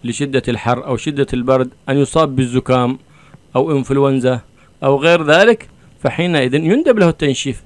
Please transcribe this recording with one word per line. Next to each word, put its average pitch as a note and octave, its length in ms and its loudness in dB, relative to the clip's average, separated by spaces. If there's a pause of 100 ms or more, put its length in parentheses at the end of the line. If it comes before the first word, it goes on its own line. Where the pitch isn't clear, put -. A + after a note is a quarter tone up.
لشدة C3 440 -4
الحر A#2+ 400 -4
أو B2+ 100 -4
شدة C#3 360 -4
البرد B2+ 360 0 (200)
أن C3+ 80 0
يصاب C#3+ 380 0
بالزكام B2+ 640 -2 (580)
أو D3+ 160 0
إنفلونزا C3+ 680 0 (440)
أو C#3 140 2
غير E3 300 2
ذلك، G#3 420 4 (300)
فحينئذ C#3+ 540 -2
يندب G#3+ 460 2
له F3 100 4
التنشيف C#3 560 -4